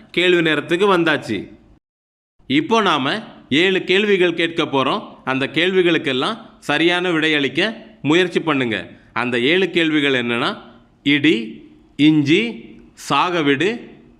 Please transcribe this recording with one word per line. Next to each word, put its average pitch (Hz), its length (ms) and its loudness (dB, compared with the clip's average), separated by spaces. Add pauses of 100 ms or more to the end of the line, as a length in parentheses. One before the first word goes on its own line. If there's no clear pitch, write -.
(100)
கேள்வி 175 320 2
நேரத்துக்கு 165 560 0
வந்தாச்சு. 139 580 -2 (920)
இப்போ 165 340 0
நாம 170 420 0 (260)
ஏழு 180 360 0
கேள்விகள் 185 500 2
கேட்க 165 300 -2
போறோம். 139 500 -2 (120)
அந்த 131 200 -2
கேள்விகளுக்கெல்லாம் 165 920 0 (200)
சரியான 175 520 0
விடையளிக்க 151 500 0 (420)
முயற்சி 170 380 2
பண்ணுங்க. 135 360 -2 (360)
அந்த 120 280 -2
ஏழு 175 300 2
கேள்விகள் 151 520 0
என்னன்னா, 120 280 -2 (520)
இடி, 147 340 2 (600)
இஞ்சி, 151 460 4 (640)
சாகவிடு, 151 640 0 (500)